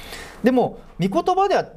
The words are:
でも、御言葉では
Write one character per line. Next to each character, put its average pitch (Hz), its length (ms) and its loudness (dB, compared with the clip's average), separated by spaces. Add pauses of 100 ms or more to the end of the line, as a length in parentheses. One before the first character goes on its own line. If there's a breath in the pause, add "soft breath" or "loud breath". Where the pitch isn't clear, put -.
(440 loud breath)
で 254 80 6
も、 240 260 2 (220 loud breath)
御 190 80 0
言 339 260 2
葉 392 140 2
で 330 80 2
は 233 80 2 (120)